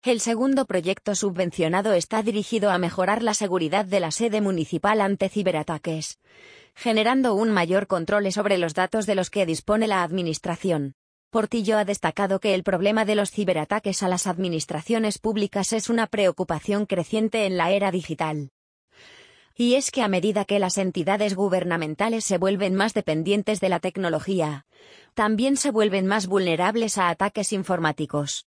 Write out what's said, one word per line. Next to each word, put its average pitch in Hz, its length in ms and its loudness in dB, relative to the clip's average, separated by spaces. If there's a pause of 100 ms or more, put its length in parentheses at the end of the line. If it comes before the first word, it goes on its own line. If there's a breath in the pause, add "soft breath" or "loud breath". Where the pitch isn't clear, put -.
El 240 180 0
segundo 262 460 0
proyecto 190 500 -2
subvencionado 180 760 0
está 208 300 0
dirigido 208 480 0
a 180 60 2
mejorar 185 460 0
la 214 100 0
seguridad 185 520 0
de 190 140 0
la 160 120 -2
sede 214 280 0
municipal 196 600 0
ante 196 280 0
ciberataques, 160 920 -4 (560 loud breath)
generando 233 600 2
un 220 160 2
mayor 185 360 2
control 190 440 0
sobre 202 260 0
los 165 160 0
datos 190 320 0
de 214 100 0
los 185 140 -2
que 196 160 0
dispone 208 420 0
la 190 160 2
administración. 165 920 -2 (360)
Portillo 214 480 0
ha 208 80 2
destacado 196 540 -2
que 202 140 2
el 185 100 0
problema 202 400 2
de 214 120 2
los 202 140 0
ciberataques 190 760 -2
a 185 40 0
las 185 180 -2
administraciones 180 920 -2
públicas 208 560 -2
es 220 160 -4
una 226 180 2
preocupación 196 800 0
creciente 214 600 0
en 185 120 0
la 170 140 2
era 196 200 2
digital. 156 600 -4 (1040 loud breath)
Y 240 180 4
es 269 140 0
que 254 120 -2
a 214 60 2
medida 196 380 0
que 202 140 0
las 180 180 0
entidades 190 560 0
gubernamentales 185 920 -2
se 190 120 0
vuelven 190 380 0
más 202 180 0
dependientes 190 680 0
de 196 100 0
la 170 100 0
tecnología, 170 840 -2 (480 loud breath)
también 226 440 2
se 285 140 0
vuelven 196 360 2
más 196 200 0
vulnerables 196 720 0
a 180 120 2
ataques 196 440 -2
informáticos. 156 960 -2 (100)